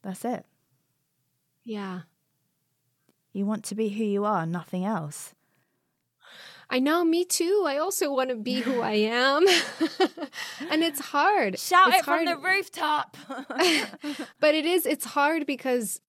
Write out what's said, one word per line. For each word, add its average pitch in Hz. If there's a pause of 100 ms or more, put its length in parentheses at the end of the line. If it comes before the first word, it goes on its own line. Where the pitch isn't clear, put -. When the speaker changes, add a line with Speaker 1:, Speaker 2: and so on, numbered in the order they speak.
Speaker 1:
That's 190
it. 247 (1200)
Speaker 2:
Yeah. 196 (1300)
Speaker 1:
You 196
want 220
to 202
be 220
who 220
you 202
are, 190
nothing 180
else. 165 (1400)
Speaker 2:
I 254
know, 311
me 330
too. 359
I 277
also 320
wanna 254
be 226
who 240
I 214
am. 247
<laughs> 339 (1120)
And 311
it's 330
hard. 294
Speaker 1:
Shout 359
Speaker 2:
It's 370
Speaker 1:
it 320
from 330
Speaker 2:
hard. -
Speaker 1:
the 311
rooftop. 349 (120)
<laughs> 277
Speaker 2:
<laughs> -
But 302
it 311
is, 339
it's 302
hard 294
because 247